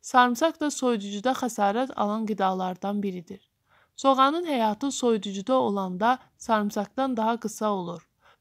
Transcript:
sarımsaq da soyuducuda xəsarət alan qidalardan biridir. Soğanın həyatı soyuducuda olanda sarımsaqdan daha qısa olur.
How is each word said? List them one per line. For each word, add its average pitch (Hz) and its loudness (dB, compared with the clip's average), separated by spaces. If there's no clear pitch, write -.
sarımsaq 247 2
da 302 0
soyuducuda 208 0
xəsarət 233 0
alan 214 -2
qidalardan 190 -2
biridir. 185 -8
Soğanın 269 4
həyatı 247 0
soyuducuda 208 0
olanda 208 0
sarımsaqdan 220 -2
daha 226 0
qısa 214 -4
olur. 175 -6